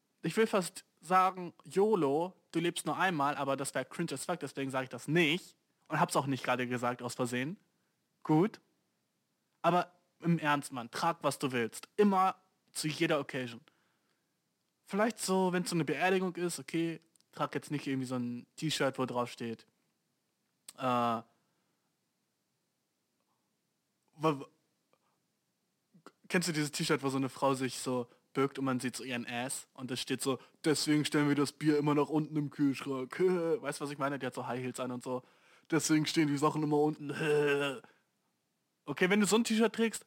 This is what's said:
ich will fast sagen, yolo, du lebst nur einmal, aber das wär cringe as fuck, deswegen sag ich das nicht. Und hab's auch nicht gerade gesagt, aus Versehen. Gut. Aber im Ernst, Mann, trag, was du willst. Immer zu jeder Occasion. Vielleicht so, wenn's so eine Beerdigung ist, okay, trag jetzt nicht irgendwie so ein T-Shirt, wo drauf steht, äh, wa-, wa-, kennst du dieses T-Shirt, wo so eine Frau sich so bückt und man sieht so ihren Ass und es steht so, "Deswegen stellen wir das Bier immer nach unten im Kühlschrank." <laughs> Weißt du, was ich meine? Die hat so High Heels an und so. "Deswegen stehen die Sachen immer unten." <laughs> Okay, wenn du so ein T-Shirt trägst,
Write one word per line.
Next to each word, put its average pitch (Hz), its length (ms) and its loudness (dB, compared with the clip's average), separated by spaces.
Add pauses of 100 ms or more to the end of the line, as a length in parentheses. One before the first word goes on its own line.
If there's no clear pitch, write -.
(220)
ich 165 160 -4
will 226 100 6
fast - 380 -2 (160)
sagen, 185 520 2 (100)
yolo, 175 720 2 (180)
du 165 80 -2
lebst 170 260 -2
nur 151 120 -2
einmal, 151 380 0
aber 139 220 -2
das 139 160 -6
wär 131 120 -4
cringe 170 280 -6
as 135 120 -8
fuck, 175 140 -4
deswegen 139 300 -8
sag 131 140 -2
ich 123 60 -10
das - 180 -14
nicht. 160 480 2 (320)
Und 147 120 -2
hab's 175 160 2
auch 139 120 2
nicht 135 160 -2
gerade 127 240 0
gesagt, 120 340 -4
aus 120 140 -8
Versehen. 127 420 -4 (680)
Gut. 160 380 2 (1000)
Aber 175 280 2 (280)
im 170 180 2
Ernst, 147 340 0
Mann, 120 200 -10
trag, 170 300 0
was 143 180 0
du 135 120 -2
willst. 117 440 -4
Immer 190 400 4 (360)
zu - 160 -6
jeder 156 320 0
Occasion. 127 420 -8 (1200)
Vielleicht 214 340 0
so, 185 340 2
wenn's 180 160 -2
so 175 60 -2
eine 160 100 2
Beerdigung 180 500 0
ist, 175 240 -4
okay, 165 400 -4 (320)
trag 147 240 -4
jetzt 143 160 -8
nicht 143 160 -4
irgendwie 131 200 -2
so 127 80 -4
ein 120 300 -6 (100)
T-Shirt, 139 440 -2
wo 131 60 0
drauf 120 260 -4
steht, 117 340 -10 (1120)
äh, - 20 -12
wa-, 120 420 0 (3000)
wa-, 151 300 0 (1800)
kennst 180 200 0
du 175 60 -2
dieses 151 180 -2
T-Shirt, 156 320 0
wo 135 60 0
so 135 80 0
eine 135 120 0
Frau 135 240 0
sich 131 260 -4
so 123 280 -2 (260)
bückt 135 260 0
und 135 60 -2
man 127 140 0
sieht 123 160 -4
so - 80 -10
ihren 123 240 -6
Ass 123 460 -6
und 127 180 -10
es 127 80 -4
steht - 220 -4
so, 131 180 0 (240)
"Deswegen 151 400 4
stellen 147 240 2
wir 143 80 4
das 143 160 2
Bier 151 260 2
immer 147 180 2
nach 143 140 2
unten 156 280 0
im 147 120 -2
Kühlschrank." 135 720 -2
<laughs> - 0 -
Weißt 165 600 2
du, 156 40 -8
was 143 80 -6
ich 143 60 -10
meine? 139 220 -2
Die 127 60 -4
hat 123 80 -4
so 120 140 -8
High 127 140 -4
Heels 127 180 -6
an 127 120 -4
und 123 120 -8
so. 127 200 -4 (460)
"Deswegen 156 360 2
stehen 160 220 2
die 143 100 0
Sachen 151 260 2
immer 147 160 2
unten." 151 320 0
<laughs> 143 720 0 (1040)
Okay, 147 220 0
wenn 208 120 4
du 208 80 4
so 202 80 4
ein 233 80 4
T-Shirt 220 320 2
trägst, 226 320 0